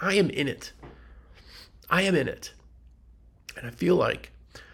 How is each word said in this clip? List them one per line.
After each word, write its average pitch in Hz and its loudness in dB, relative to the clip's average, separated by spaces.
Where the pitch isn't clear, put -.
I 190 0
am 185 4
in 143 -2
it. - -8
I 180 2
am 190 4
in 135 2
it. - -8
And 123 -10
I 120 -10
feel - 2
like - 0